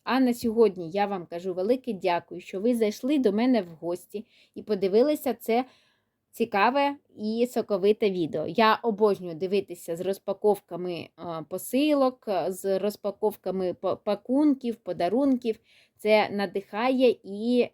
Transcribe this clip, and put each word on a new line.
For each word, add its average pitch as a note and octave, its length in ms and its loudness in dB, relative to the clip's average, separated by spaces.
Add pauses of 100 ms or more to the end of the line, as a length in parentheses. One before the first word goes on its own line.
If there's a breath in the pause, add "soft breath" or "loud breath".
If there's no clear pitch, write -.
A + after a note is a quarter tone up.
А B3+ 160 0
на B3 140 4
сьогодні G#3+ 560 2
я G3+ 160 0
вам F#3+ 200 -6
кажу F3+ 280 -8
велике A#3 380 -2
дякую, F3 480 -2
що F#3 200 -10
ви A#3+ 140 2
зайшли A3+ 440 0
до A3+ 140 2
мене A#3 300 2
в E3+ 60 -10
гості F3 580 -10 (280 soft breath)
і G#3+ 80 -14
подивилися A3 720 0
це A#3 300 -2 (680 soft breath)
цікаве B3+ 640 0 (200)
і A3+ 340 -2
соковите G#3 600 0
відео. D#3+ 360 -4
Я A3 360 4
обожнюю G3 520 0
дивитися F3 640 -4
з F3 40 -12
розпаковками, F#3+ 960 -2
е, D#3 140 -10 (400)
посилок, C4 800 0
е, F3+ 240 0
з F#3+ 260 -2
розпаковками G3 960 -4
па-, - 220 -2
пакунків, B3 800 0
подарунків. A3 840 0 (400 soft breath)
Це G#3+ 320 4
надихає G#3+ 920 0
і, A3+ 500 0